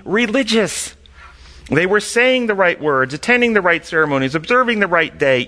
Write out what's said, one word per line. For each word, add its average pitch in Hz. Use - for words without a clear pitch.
religious. 220
They 151
were 202
saying 247
the 214
right 185
words, 131
attending 240
the 202
right 170
ceremonies, 143
observing 240
the 196
right 170
day, 135